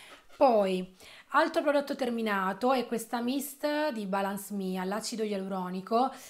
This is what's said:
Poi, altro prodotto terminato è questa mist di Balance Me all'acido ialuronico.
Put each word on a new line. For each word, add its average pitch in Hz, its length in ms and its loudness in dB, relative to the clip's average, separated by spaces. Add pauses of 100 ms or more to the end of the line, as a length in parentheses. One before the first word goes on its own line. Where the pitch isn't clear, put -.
(360)
Poi, 196 580 4 (340)
altro 320 340 2
prodotto 285 340 2
terminato 220 800 0
è 240 120 0
questa 233 360 -4
mist 294 680 -2
di 220 120 -6
Balance 196 480 -2
Me 190 260 -2
all'acido 208 440 -4
ialuronico. 190 880 -2 (180)